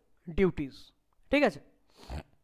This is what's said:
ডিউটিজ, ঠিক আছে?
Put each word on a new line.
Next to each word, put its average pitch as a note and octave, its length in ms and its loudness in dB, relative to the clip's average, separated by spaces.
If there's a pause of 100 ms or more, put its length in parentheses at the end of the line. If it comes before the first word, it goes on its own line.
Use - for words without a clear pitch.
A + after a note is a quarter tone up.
(280)
ডিউটিজ, E3 460 -2 (580)
ঠিক C#4+ 180 4
আছে? D3 100 -8 (840)